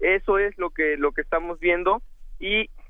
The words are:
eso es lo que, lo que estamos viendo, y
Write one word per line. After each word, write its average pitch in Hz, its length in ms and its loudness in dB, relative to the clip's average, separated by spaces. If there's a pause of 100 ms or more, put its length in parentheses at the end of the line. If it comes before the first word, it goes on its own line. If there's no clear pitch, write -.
eso 190 360 2
es 202 200 0
lo 175 140 -4
que, 151 260 0
lo 143 160 2
que 156 80 -2
estamos 165 400 -4
viendo, 175 400 2 (380)
y 202 300 0 (200)